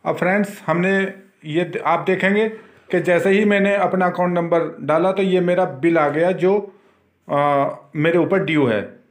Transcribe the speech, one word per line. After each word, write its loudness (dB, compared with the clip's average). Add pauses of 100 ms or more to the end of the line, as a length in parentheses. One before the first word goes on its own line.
अब -2
फ्रेंड्स, -2
हमने 0 (300)
ये, -4 (120)
आप 0
देखेंगे 0 (420)
कि 0
जैसे 2
ही 4
मैंने 2
अपना 0
अकाउंट -2
नंबर -2
डाला, 0
तो -2
ये 2
मेरा 0
बिल 0
आ 2
गया 0
जो, 0 (560)
अ, 0 (280)
मेरे 2
ऊपर 2
ड्यू 2
है। 0 (280)